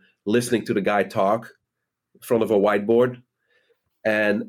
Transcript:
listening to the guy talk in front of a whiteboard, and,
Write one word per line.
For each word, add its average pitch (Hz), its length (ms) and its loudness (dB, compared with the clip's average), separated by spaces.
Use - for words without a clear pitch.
listening 110 400 0
to - 80 -2
the 101 80 -2
guy 101 220 0
talk 107 460 -2
in - 60 -20
front 113 240 -2
of 104 80 0
a 104 80 4
whiteboard, 113 600 2
and, 107 460 0